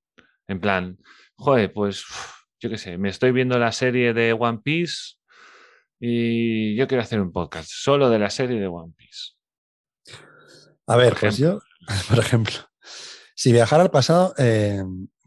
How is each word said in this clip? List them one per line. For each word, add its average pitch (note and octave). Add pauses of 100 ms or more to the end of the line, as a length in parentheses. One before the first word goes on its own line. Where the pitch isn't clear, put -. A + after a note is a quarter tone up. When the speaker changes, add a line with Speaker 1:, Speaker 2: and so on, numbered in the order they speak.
(460)
Speaker 1:
En F#2+
plan, F#2 (380)
"Joder, B2+
pues, G2+
uf, - (280)
yo A2+
qué F2+
sé, F2+
me G2
estoy B2+
viendo B2+
la A#2
serie B2
de A#2
One A2+
Piece - (840)
y A#2
yo C3
quiero C3
hacer A2
un F2+
podcast E2
solo C#3
de A2+
la G#2
serie B2
de G2
One E2+
Piece". - (1500)
Speaker 2:
A A2+
ver, A#2+
Speaker 1:
Por -
Speaker 2:
pues G#2
Speaker 1:
ejemplo. F3 (200)
Speaker 2:
yo, -
<laughs> F#2+
por A2+
ejemplo, A2+ (800)
si -
viajara A#2
al F3+
pasado... F3
Eh, G#2+ (460)